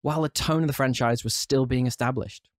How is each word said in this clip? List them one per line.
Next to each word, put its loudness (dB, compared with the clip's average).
while 0
the 0
tone 0
of 2
the 0
franchise 0
was -4
still 2
being 0
established. -4